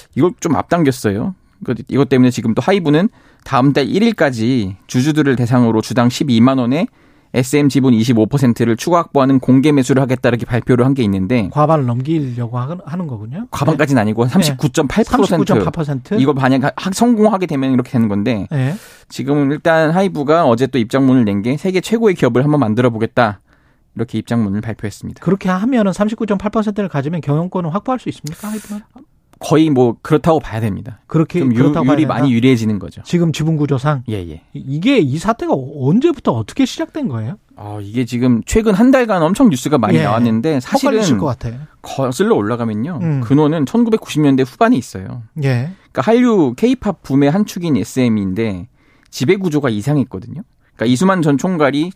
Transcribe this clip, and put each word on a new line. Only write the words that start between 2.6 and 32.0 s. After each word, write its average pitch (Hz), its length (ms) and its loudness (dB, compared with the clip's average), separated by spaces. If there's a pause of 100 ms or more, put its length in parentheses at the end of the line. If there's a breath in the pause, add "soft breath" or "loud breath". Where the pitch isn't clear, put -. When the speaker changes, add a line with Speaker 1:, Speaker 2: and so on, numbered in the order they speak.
Speaker 1:
하이브는 175 480 0 (360 soft breath)
다음 135 280 2
달 135 160 0
일 196 140 0
일까지 123 760 0 (100)
주주들을 139 480 2
대상으로 117 460 2
주당 120 280 0
십이만 131 500 2
원에 131 280 -2 (480 soft breath)
에스엠 143 340 2
지분 131 260 4
이십오 110 320 2
퍼센트를 117 500 2
추가 175 220 0
확보하는 135 420 2
공개 135 320 4
매수를 135 300 2
하겠다, 127 260 0
이렇게 113 160 -2
발표를 123 400 0
한 139 100 2
게 131 80 0
있는데, 98 480 0
Speaker 2:
과반을 151 360 0
넘기려고 123 720 -4
하-, 135 260 -8
하는 175 220 -8
거군요. 131 440 -10
Speaker 1:
과반까지는 143 480 0
Speaker 2:
네. 110 40 2
Speaker 1:
아니고 110 240 0
삼십구점팔 151 800 0
퍼센트. - 60 -14
Speaker 2:
네. 254 160 2
삼십구점팔 165 460 0
퍼센트? 147 420 -6
Speaker 1:
이거 147 180 2
만약 131 440 0
하-, - 160 -6
성공하게 214 540 2
되면 135 260 -2
이렇게 123 180 0
되는 113 180 2
건데, 101 420 -2
Speaker 2:
네. 139 240 -2 (340 loud breath)
Speaker 1:
지금 139 420 -2
일단 160 400 2
하이브가 165 560 0
어제 120 200 2
또 131 120 -2
입장문을 131 460 2
낸 101 180 -2
게 123 140 -2
세계 185 240 -2
최고의 220 340 0
기업을 127 300 2
한번 147 160 2
만들어 120 300 2
보겠다, 110 500 -2 (560)
이렇게 117 220 -6
입장문을 107 420 -2
발표했습니다. 110 640 -10
Speaker 2:
그렇게 190 240 0
하면은 202 440 0
삼십구점팔 208 580 -2
퍼센트를 208 380 -2
가지면 151 320 -4
경영권을 165 540 -4
확보할 247 240 -4
수 - 120 -12
있습니까, 160 380 -10
하이브는? 208 340 -10 (580)
Speaker 1:
거의 156 300 2
뭐 127 320 2
그렇다고 156 380 2
봐야 113 200 -8
됩니다. 107 460 -6
Speaker 2:
그렇게, 165 320 -2
Speaker 1:
좀 131 140 0
유-, 113 60 0
Speaker 2:
그렇다고 135 280 2
봐야 143 80 4
Speaker 1:
유리-, 147 80 2